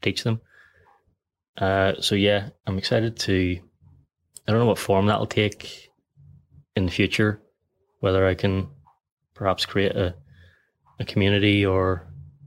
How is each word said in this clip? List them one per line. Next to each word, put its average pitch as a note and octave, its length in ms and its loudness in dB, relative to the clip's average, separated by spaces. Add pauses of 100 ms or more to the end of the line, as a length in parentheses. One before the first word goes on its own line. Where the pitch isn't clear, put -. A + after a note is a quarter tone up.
teach - 220 -4
them. A2+ 180 -2 (1120)
Uh, F#2+ 440 0
so - 140 -2
yeah, G2+ 360 2 (160)
I'm F#2+ 100 -4
excited A2+ 440 -2
to, F2+ 380 0 (880)
I G#2 60 0
don't A2+ 80 4
know A#2+ 60 4
what G#2 120 2
form G2 280 2
that'll G#2+ 200 0
take - 640 -4 (840)
in G2 80 0
the F2+ 80 -2
future, G#2+ 480 0 (600)
whether F#2+ 260 2
I F#2 80 2
can F#2+ 340 -2 (640)
perhaps G2 320 -2
create G2 320 0
a, F2+ 180 -2 (840)
a A2+ 60 -8
community G2+ 580 2
or F#2 420 0 (400)